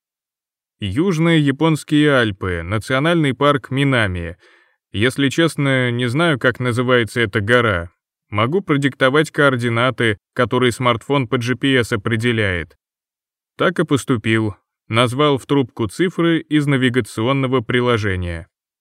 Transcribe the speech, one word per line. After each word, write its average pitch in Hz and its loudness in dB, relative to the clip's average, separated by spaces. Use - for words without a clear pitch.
«Южные 160 2
японские 147 2
Альпы, 101 0
национальный 135 0
парк 143 0
Минами. 107 -2
Если 127 0
честно, 135 0
не 120 -2
знаю, 151 0
как 123 0
называется 123 0
эта 110 0
гора. 104 2
Могу 120 -2
продиктовать 139 0
координаты, 120 0
которые 123 0
смартфон 123 -2
по 135 -2
G 120 -2
P 135 0
S 120 0
определяет». 110 -2
Так 180 0
и 170 2
поступил. 113 -2
Назвал 127 2
в - -10
трубку 131 0
цифры 170 0
из 147 0
навигационного 127 0
приложения. 101 -2